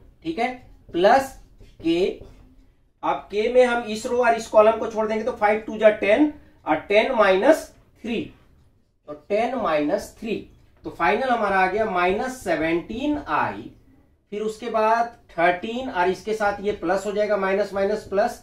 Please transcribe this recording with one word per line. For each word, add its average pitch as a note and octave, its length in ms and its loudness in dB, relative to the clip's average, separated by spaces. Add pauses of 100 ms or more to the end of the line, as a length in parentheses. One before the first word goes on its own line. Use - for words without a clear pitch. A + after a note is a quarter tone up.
(240)
ठीक D#3+ 140 -6
है, A#3+ 100 0 (400)
प्लस G#3+ 440 4 (480)
के। E3+ 260 0 (960)
अब E3+ 280 -4
के A3 220 -2
में B3+ 120 6
हम A#3+ 200 0
इस G#3+ 220 -8
रो A#3+ 120 -4
और A#3 160 4
इस A3 140 -6
कॉलम A3 300 6
को A3+ 80 -6
छोड़ G#3+ 200 -4
देंगे, G#3+ 180 -2
तो A3 80 -4
फ़ाइव G#3+ 280 0
टू A3 180 -10
जा G#3+ 140 6
टेन, B3 400 2 (340)
और D#3 120 0
टेन A3+ 340 2
माइनस A3 520 4 (380)
थ्री, A3 160 -4 (920)
तो D3+ 40 -10 (160)
टेन A#3 280 0
माइनस D#3+ 640 -2
थ्री, G#3+ 160 -6 (500)
तो E3 60 -10
final G3+ 380 0
हमारा G#3 300 2
आ F#3 80 4
गया G3+ 200 0
माइनस G3 580 0
सेवनटीन F3+ 760 -2 (100)
आई, A#2+ 420 -4 (600)
फिर G#3 100 -6
उसके G#3+ 280 -6
बाद A3 460 2 (140)
थर्टीन, A3 600 -2
और F3+ 200 0
इसके G#3 240 -4
साथ G3+ 260 -2
ये G3+ 140 -2
plus F#3+ 320 -2
हो G#3 60 -4
जाएगा, G#3 260 0
minus F#3+ 360 -2
minus G3+ 320 -2
plus, G3+ 360 -2